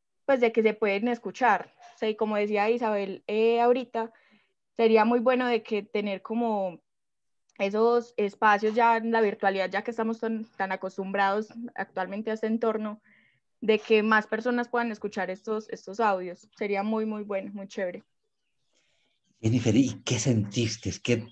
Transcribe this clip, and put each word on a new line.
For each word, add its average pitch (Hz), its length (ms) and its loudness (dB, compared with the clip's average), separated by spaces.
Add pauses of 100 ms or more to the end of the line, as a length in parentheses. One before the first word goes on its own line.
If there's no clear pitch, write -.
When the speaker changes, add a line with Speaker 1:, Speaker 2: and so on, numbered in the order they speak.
(260)
Speaker 1:
pues, 269 160 4
de 233 100 4
que 226 100 2
se 214 140 2
pueden 208 320 0
escuchar. 233 640 0 (240)
O - 20 -20
sea, 220 120 -4
y 214 60 -2
como 214 200 -2
decía 208 340 0
Isabel, 214 580 -2
eh, 226 340 2
ahorita, 233 500 0 (640)
sería 220 300 6
muy 240 140 4
bueno 247 280 2
de 233 160 0
que 208 200 -4
tener 202 400 -4
como 214 580 -4 (760)
esos 226 580 0
espacios 208 560 2
ya 226 240 4
en 226 140 -4
la 226 100 4
virtualidad, 196 480 0
ya 190 140 -4
que 240 80 -6
estamos 226 280 -4
tan, 220 260 -4 (120)
tan 190 140 -4
acostumbrados 196 800 -2 (260)
actualmente 202 560 -6
a - 20 -2
este 220 140 -4
entorno, 220 520 -2 (600)
de 220 160 2
que 214 240 4
más 214 240 4
personas 240 440 -2
puedan 240 220 -2
escuchar 202 380 -6
estos, 214 400 -6
estos 190 300 -10
audios. 190 580 -2
Sería 202 240 -2
muy, 220 240 -2
muy 214 160 -6
bueno, 202 320 -6
muy 196 140 -12
chévere. 180 360 -8 (1400)
Speaker 2:
Jennifer, 113 340 2
¿y 120 280 2
qué 117 160 -2
sentiste? 110 720 -2 (120)
¿Qué, 120 280 0